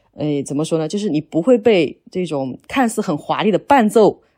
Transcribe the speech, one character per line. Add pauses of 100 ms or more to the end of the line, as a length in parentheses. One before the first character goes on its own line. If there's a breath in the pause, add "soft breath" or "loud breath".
(160 soft breath)
哎，
怎
么
说
呢？
就
是
你
不
会
被 (100)
这
种
看
似
很
华
丽
的
伴
奏， (160)